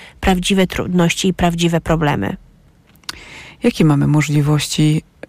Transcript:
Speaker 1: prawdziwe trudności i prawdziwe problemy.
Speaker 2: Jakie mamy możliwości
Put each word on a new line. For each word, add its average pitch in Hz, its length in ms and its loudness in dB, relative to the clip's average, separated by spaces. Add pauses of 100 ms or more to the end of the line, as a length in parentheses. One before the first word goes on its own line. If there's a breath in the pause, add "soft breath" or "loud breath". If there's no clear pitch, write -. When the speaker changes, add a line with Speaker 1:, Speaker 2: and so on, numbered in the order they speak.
(200 loud breath)
Speaker 1:
prawdziwe 185 480 0
trudności 180 600 0
i 185 60 0
prawdziwe 170 480 0
problemy. 156 540 -2 (1300 loud breath)
Speaker 2:
Jakie 233 220 2
mamy 143 220 4
możliwości 151 920 0 (280)